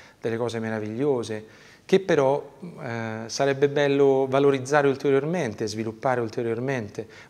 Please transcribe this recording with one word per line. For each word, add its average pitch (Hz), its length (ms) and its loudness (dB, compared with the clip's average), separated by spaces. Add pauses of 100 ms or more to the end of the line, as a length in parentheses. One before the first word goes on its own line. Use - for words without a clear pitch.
(200)
delle 113 160 -4
cose 117 220 -4
meravigliose, 110 880 -4 (400)
che 185 140 4
però, 143 580 0 (240)
eh, 113 460 -8
sarebbe 139 420 2
bello 139 580 4
valorizzare 139 600 4
ulteriormente, 139 760 0
sviluppare 110 540 -4
ulteriormente, 117 880 -4 (220)